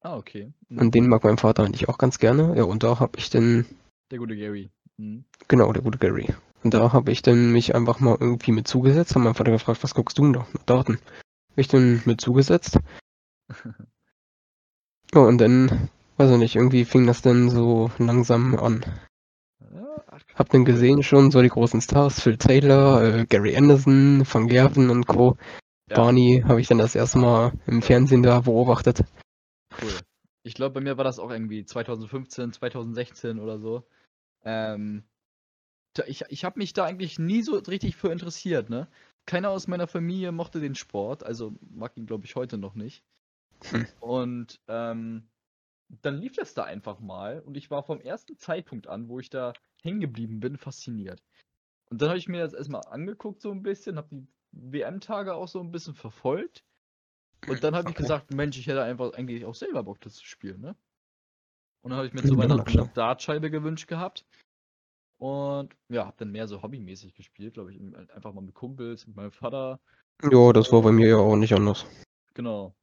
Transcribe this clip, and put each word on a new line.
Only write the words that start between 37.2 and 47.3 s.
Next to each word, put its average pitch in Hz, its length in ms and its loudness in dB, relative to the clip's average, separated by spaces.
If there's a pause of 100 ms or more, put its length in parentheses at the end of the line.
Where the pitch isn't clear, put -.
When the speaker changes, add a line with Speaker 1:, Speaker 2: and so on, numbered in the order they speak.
Speaker 1:
so 220 140 -6
richtig - 400 -8
für 180 160 -6
interessiert, 165 580 -8
ne? 123 180 -10 (380)
Keiner 185 240 -6
aus 190 180 -8
meiner 175 200 -8
Familie 175 440 -8
mochte 165 280 -12
den 139 140 -8
Sport, 110 500 -12
also 113 300 -12 (160)
mag 113 260 -16
ihn, 113 100 -18
glaub 107 180 -12
ich, - 120 -18
heute 123 220 -12
noch 98 160 -16
nicht. 110 300 -18 (680)
Speaker 2:
Hm. 117 160 -6 (140)
Speaker 1:
Und, 123 680 -10
ähm, 113 600 -12 (760)
dann 139 160 -10
lief 233 180 -14
das - 180 -14
da - 100 -10
einfach 101 360 -18
mal 104 400 -16